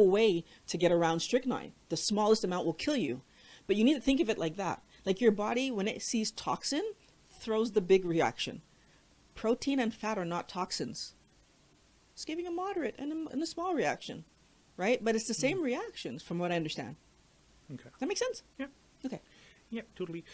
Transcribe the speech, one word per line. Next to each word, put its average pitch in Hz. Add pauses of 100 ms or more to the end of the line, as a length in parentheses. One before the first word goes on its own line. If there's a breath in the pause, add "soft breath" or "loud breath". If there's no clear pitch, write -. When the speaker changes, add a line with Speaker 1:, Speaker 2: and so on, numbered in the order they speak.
Speaker 1:
way 190 (220 loud breath)
to -
get 170
around 170
strychnine. 240 (180)
The 170
smallest 214
amount 180
will 165
kill 294
you. 135 (440 loud breath)
But 196
you 220
need 285
to 262
think 269
of 214
it 214
like 160
that. 185 (200 loud breath)
Like, 190
your 240
body, 233
when 202
it -
sees 214
toxin, - (480)
throws 220
the 202
big 185
reaction. 160 (720 soft breath)
Protein 247
and 233
fat 214
are 175
not 170
toxins. - (960)
It's -
giving 339
a 349
moderate 359
and 294
a, 320
and 285
a 330
small 359
reaction, 160 (520)
right? 208
But 220
it's 220
the 233
same 294
Speaker 2:
Mm. 349
Speaker 1:
reactions, 254
from 175
what 175
I 175
understand. 151 (800)
Speaker 2:
Okay. 127
Speaker 1:
Does -
that 269
make 392
sense? 508 (160)
Speaker 2:
Yeah. 277 (400)
Speaker 1:
Okay. 226 (500 loud breath)
Speaker 2:
Yeah, 226 (140)
totally. 170 (100)